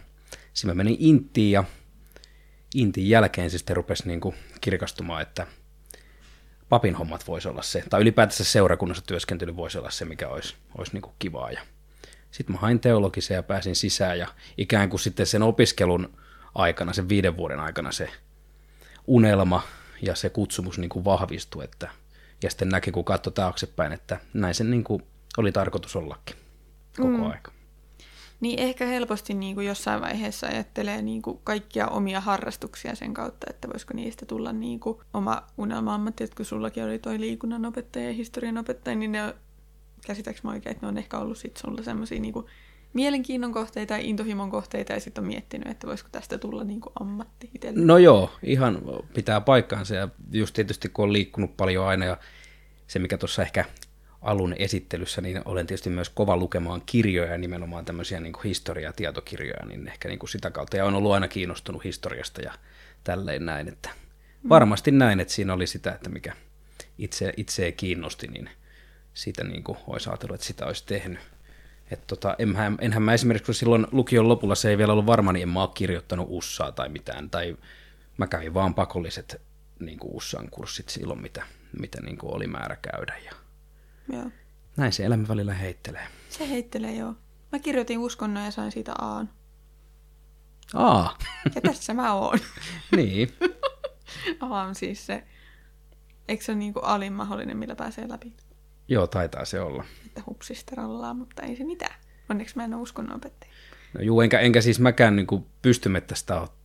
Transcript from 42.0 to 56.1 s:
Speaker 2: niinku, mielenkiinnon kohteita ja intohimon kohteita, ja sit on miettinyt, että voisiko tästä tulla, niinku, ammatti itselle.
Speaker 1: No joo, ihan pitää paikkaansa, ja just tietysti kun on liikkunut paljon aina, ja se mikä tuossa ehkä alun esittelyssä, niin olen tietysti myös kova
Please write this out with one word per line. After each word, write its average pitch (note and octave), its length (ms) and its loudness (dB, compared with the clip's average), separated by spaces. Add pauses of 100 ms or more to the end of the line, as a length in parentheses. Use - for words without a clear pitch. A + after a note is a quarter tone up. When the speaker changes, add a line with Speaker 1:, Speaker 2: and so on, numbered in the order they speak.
Speaker 2:
niinku, A3 280 -8 (440)
mielenkiinnon B3+ 600 -2
kohteita A3 420 -6
ja G#3 80 -2
intohimon G#3 480 -4
kohteita, G3+ 420 -6
ja G#2+ 80 -4
sit - 180 -12
on - 80 -4
miettinyt, - 420 -10
että - 180 -12
voisiko - 260 -10
tästä - 260 -8
tulla, G#3+ 260 -8
niinku, G#3 360 -10
ammatti G3+ 540 -12
itselle. - 300 0
Speaker 1:
No E3 140 12
joo, A#2+ 320 12 (120)
ihan B2+ 360 2 (360)
pitää G#2+ 260 2
paikkaansa, G#2 540 4
ja F#2+ 140 -4 (240)
just G#2+ 220 0
tietysti G2+ 340 -2
kun G#2 160 0
on G2+ 80 4
liikkunut G2+ 440 0
paljon F#2+ 300 2
aina, F#2+ 180 2
ja F2+ 120 -2 (680)
se - 120 -4
mikä F#2 200 -2
tuossa - 240 -2
ehkä F2+ 220 0 (580)
alun F#2+ 360 0
esittelyssä, F2+ 640 -4
niin F#2 240 -6
olen F2+ 220 -4
tietysti F#2 240 -6
myös F2 180 -4
kova G2+ 280 2